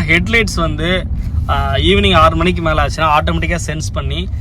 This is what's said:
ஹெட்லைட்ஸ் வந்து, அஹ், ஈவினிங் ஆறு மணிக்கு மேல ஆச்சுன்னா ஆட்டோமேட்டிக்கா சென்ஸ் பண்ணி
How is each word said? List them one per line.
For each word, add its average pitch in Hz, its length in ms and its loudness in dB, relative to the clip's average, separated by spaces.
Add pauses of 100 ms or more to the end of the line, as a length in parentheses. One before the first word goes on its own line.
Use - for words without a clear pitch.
ஹெட்லைட்ஸ் 185 500 0
வந்து, 160 320 -2 (600)
அஹ், 139 320 0
ஈவினிங் 196 340 4
ஆறு 165 220 6
மணிக்கு 170 260 0
மேல 156 200 0
ஆச்சுன்னா 151 280 0
ஆட்டோமேட்டிக்கா 165 560 0
சென்ஸ் 156 260 -6
பண்ணி 139 280 -4 (200)